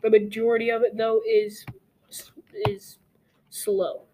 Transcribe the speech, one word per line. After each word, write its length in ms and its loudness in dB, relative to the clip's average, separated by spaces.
The 80 2
majority 580 2
of 140 0
it, 120 0
though, 320 0
is, 380 0
is 320 -6
slow. 540 -4